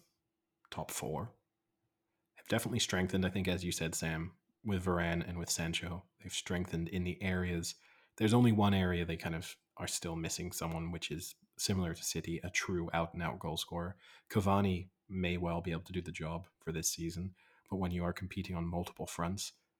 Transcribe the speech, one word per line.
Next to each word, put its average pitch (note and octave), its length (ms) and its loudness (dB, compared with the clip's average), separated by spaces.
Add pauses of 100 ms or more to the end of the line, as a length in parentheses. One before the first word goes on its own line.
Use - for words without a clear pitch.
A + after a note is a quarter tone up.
(720)
top - 200 -6
four, D#2 420 -4 (1040)
have - 120 -20
definitely A2+ 320 0
strengthened, F#2 440 2
I F#2 60 4
think, F#2 180 0
as F2 160 0
you F2 80 0
said, E2 220 -2
Sam, E2 380 -2 (320)
with G2 200 0
Varane E2+ 420 2
and F2 120 -6
with E2+ 120 -4
Sancho. E2+ 540 -2 (180)
They've F#2+ 100 -10
strengthened F2 560 -2
in F2+ 160 -2
the F2 180 -4
areas. F2+ 520 0 (440)
There's A2 160 6
only B2 180 10
one G2+ 220 8
area F2+ 300 4
they E2 120 -2
kind E2 180 -4
of - 220 -6 (220)
are - 100 -4
still E2+ 260 -2
missing E2+ 380 -4
someone, E2 400 -4
which - 180 -6
is D2+ 240 -6 (240)
similar F#2 360 2
to - 100 -12
City, - 400 -2
a F#2 60 -4
true F3 420 -2
out-and-out E2+ 480 0
goal D#2+ 160 -4
scorer. F2 400 -6 (340)
Cavani G2 580 4 (200)
may F2+ 280 0
well E2+ 260 0
be F2 100 -2
able E2 100 -2
to F#2 100 -14
do F2+ 100 -2
the E2+ 100 -6
job E2 340 -6 (140)
for - 100 -8
this E2 200 0
season, E2+ 440 -4 (360)
but F#2+ 80 -2
when F#2 120 0
you F2 140 -2
are F2 80 0
competing F#2 420 -6
on E2+ 120 -2
multiple F2 400 -4
fronts, F2 460 -4 (280)